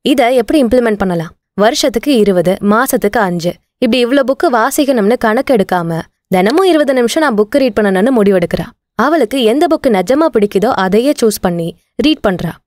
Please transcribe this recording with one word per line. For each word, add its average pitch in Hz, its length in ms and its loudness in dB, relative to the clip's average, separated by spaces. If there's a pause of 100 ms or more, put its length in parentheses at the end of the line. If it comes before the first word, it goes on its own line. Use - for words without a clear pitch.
இதை 254 340 2
எப்படி 262 280 0
இம்ப்ளிமெண்ட் 233 340 0
பண்ணலாம்? 175 340 -4 (220)
வருஷத்துக்கு 254 640 0
இருபது, 185 440 2
மாசத்துக்கு 214 560 0
அஞ்சு, 175 360 -2 (240)
இப்படி 247 280 0
இவ்ளோ 269 180 0
புக்கு 269 280 -2
வாசிக்கணும்னு 247 680 0
கணக்கு 240 380 0
எடுக்காம, 170 460 -2 (260)
தினமும் 208 380 2
இருபது 302 280 2
நிமிஷம் 247 300 0
நான் 262 120 0
புக் 208 220 0
ரீட் 254 240 0
பண்ணணும்னு 196 340 2
முடிவெடுக்கிறா. 190 500 0 (300)
அவளுக்கு 277 480 0
எந்த 277 240 2
புக்கு 294 240 0
நிஜமா 220 420 0
பிடிக்குதோ, 208 320 0
அதையே 214 460 0 (100)
சூஸ் 214 200 0
பண்ணி 170 360 -4 (180)
ரீட் 214 320 0
பண்றா. 180 220 -4 (180)